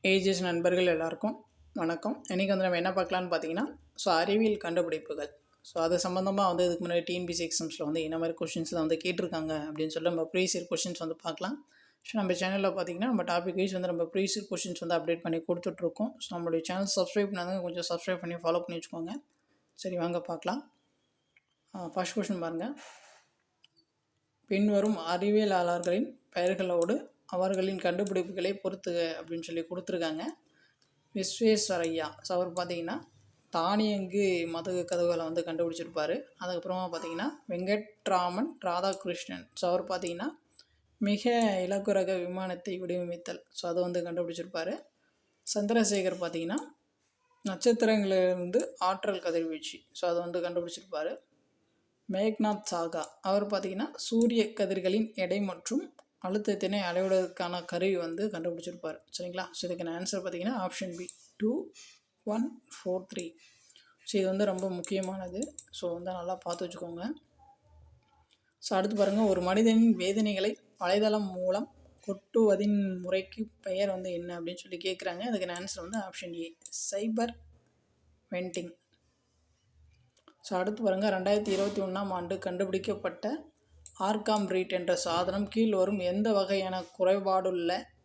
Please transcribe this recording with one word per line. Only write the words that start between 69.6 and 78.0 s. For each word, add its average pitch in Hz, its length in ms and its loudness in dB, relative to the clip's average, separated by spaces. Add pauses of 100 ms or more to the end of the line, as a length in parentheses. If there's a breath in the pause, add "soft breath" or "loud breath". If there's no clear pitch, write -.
வேதனைகளை 196 560 2 (280)
வலைதளம் 208 520 2
மூலம் 185 360 0 (340)
கொட்டுவதின் 202 960 2
முறைக்கு 190 480 -4 (140)
பெயர் 196 280 0
வந்து 185 220 -4
என்ன 175 220 -6
அப்படின்னு 170 220 -6
சொல்லி 185 220 -10
கேட்குறாங்க. 180 480 -4
அதுக்கான 185 280 -2
ஆன்சர் 185 300 -6
வந்து 202 160 -6
ஆப்ஷன் 180 360 -10
ஏ, 165 120 -6 (340)
சைபர் 226 520 -2 (1000)